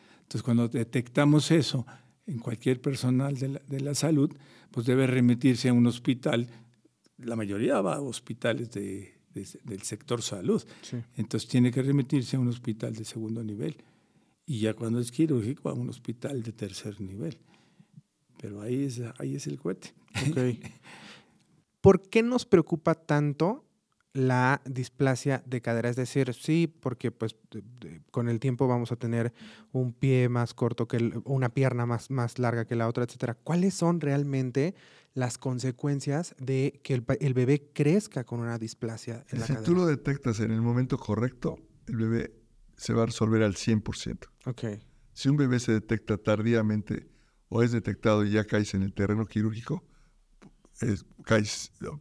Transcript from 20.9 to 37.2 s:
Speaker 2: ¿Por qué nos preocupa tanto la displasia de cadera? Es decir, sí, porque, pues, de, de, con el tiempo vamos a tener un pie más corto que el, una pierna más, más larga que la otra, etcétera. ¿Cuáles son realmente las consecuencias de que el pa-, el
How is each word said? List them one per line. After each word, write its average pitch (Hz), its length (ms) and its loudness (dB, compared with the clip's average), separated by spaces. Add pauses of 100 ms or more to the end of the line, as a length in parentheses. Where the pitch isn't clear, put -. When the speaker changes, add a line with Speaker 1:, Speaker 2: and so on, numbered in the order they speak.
Speaker 2:
¿Por 190 280 8
qué 226 140 2
nos 240 220 0
preocupa 165 500 2
tanto 151 720 0 (480)
la 127 520 4
displasia 131 800 -2
de 123 160 -6
cadera? 117 280 0
Es 120 60 -2
decir, 127 380 0
sí, 165 340 0
porque, 120 440 -6
pues, - 240 -6 (160)
de, 107 100 -12 (180)
de, 82 220 -16 (100)
con 120 160 -2
el 117 120 0
tiempo 131 280 2
vamos 120 240 0
a 120 40 -2
tener 117 380 -2 (380)
un 127 220 -2
pie 127 360 4
más 120 240 0
corto 120 340 0
que 123 100 -2
el, 117 280 0
una 131 240 0
pierna 120 360 0
más, 120 260 -4
más 123 280 -2
larga 117 260 0
que 120 100 -4
la 117 120 0
otra, 120 180 -2
etcétera. 120 300 -6
¿Cuáles 180 400 0
son 170 260 2
realmente 139 720 0 (400)
las 123 240 -2
consecuencias 139 1040 -4
de 131 440 -2
que 139 120 -2
el 120 80 -2
pa-, 135 120 0
el 139 180 0